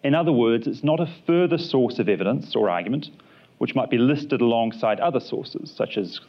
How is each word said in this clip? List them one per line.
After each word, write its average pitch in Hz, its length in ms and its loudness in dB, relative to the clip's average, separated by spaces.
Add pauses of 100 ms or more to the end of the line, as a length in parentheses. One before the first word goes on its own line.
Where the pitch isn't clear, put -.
In 139 120 2
other 165 160 2
words, 117 340 4
it's - 180 -6
not 156 160 2
a 165 140 -4 (140)
further 170 300 4
source 131 420 0
of 101 100 0
evidence 98 460 -2
or 107 140 2
argument, 92 400 -4 (500)
which - 160 -2
might 127 140 0
be 123 80 0
listed 135 440 2
alongside 117 580 0
other 143 200 0
sources, - 520 -10
such - 260 -6
as 95 320 -6